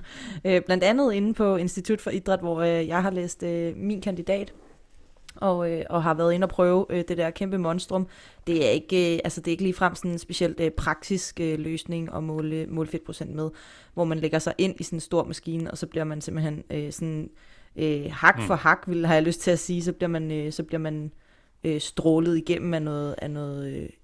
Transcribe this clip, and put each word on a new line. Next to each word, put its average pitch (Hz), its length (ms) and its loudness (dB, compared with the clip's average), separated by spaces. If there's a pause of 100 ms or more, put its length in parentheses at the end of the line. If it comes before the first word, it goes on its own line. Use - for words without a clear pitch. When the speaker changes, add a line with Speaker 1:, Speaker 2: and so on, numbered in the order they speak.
Speaker 1:
<laughs> 240 360 -10
øh, 185 200 6
blandt 185 180 4
andet 233 300 6
inde 208 200 2
på 202 220 4
Institut 180 460 0
for - 100 -6
Idræt, 190 280 0
hvor, 170 220 -2
øh, 170 260 2
jeg 170 140 2
har 190 100 2
læst, 180 320 -4
øh, 170 340 -2
min 202 240 -4
kandidat, 190 520 -2 (840)
og, 175 360 2
øh, 165 180 -2
og 170 140 2
har 165 100 4
været 170 200 4
inde 185 120 4
og 175 40 0
prøve, 185 400 4
øh, 175 180 0
det 175 100 -2
der 165 120 2
kæmpe 196 280 -4
monstrum. 180 500 -2 (400)
Det 165 180 4
er 113 40 6
ikke, 170 440 4
øh, 165 100 0
altså, 170 180 -4
det - 60 -8
er 170 40 2
ikke 175 120 0
ligefrem 180 320 2
sådan 180 160 -4
en 170 80 -4
specielt, 170 400 -2
øh, 160 120 2
praktisk, - 680 -2
øh, 160 200 -2
løsning 165 560 -6
at 160 80 -4
måle, 156 440 -4
måle 160 220 -4
fedtprocent 151 460 -8
med, 156 140 -4 (440)
hvor 175 100 -2
man 160 160 0
lægger 156 200 0
sig - 180 -2
ind 190 220 2
i 170 40 -8
sådan 165 140 -6
en 156 40 -6
stor 170 220 2
maskine, 165 480 -6
og 160 60 -10
så 160 100 -6
bliver 160 160 -4
man 156 180 -6
simpelthen, 156 480 -4
øh, 147 220 -6
sådan, 156 380 -6 (460)
øh, 151 360 -2
hak 160 280 6
Speaker 2:
Mm. - 40 -2
Speaker 1:
for 190 120 2
hak, 165 320 4
vil, 170 180 0
har 170 80 6
jeg 156 100 6
lyst 170 180 0
til 180 100 4
at 170 80 2
sige, 175 240 -2
så 175 100 -2
bliver 175 160 -2
man, 160 220 -2
øh, 151 200 -4
så 160 120 -6
bliver 160 160 -4
man, 151 320 -6 (520)
øh, 151 180 -2
strålet 165 560 2
igennem 170 360 0
af 160 80 0
noget, 147 360 -4
af 147 140 -8
noget, 143 420 -8
øh, 76 160 -8 (140)